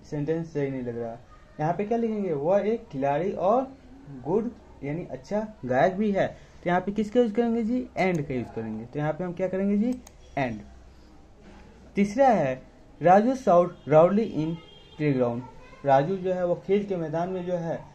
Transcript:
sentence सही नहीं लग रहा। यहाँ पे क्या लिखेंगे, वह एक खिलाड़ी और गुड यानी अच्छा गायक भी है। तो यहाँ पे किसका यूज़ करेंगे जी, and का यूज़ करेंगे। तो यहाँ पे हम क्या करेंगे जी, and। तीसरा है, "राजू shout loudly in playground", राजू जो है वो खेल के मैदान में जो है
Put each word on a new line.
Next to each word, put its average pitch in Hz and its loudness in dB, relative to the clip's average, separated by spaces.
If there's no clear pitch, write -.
sentence 160 -4
सही 143 -2
नहीं 131 -6
लग 120 -8
रहा। 117 -8
यहाँ 156 -2
पे 208 -4
क्या 233 -2
लिखेंगे, 214 -2
वह 165 2
एक 220 -4
खिलाड़ी 143 -2
और 233 0
गुड 208 -2
यानी 151 -6
अच्छा 208 -8
गायक 135 2
भी 208 0
है। 175 0
तो - -10
यहाँ 180 2
पे 208 -6
किसका 214 0
यूज़ 233 2
करेंगे 233 0
जी, 247 -2
and 175 0
का 135 -6
यूज़ 120 -4
करेंगे। 113 -8
तो 131 -8
यहाँ 151 -2
पे 156 -6
हम 175 -6
क्या 185 -4
करेंगे 196 0
जी, 240 0
and। 120 -2
तीसरा 208 4
है, 143 2
"राजू 208 6
shout 175 4
loudly 180 6
in 160 -2
playground", 127 0
राजू 143 4
जो 185 -2
है 180 -2
वो 175 2
खेल 196 0
के 196 -4
मैदान 165 -4
में 185 -6
जो 180 -4
है 165 -4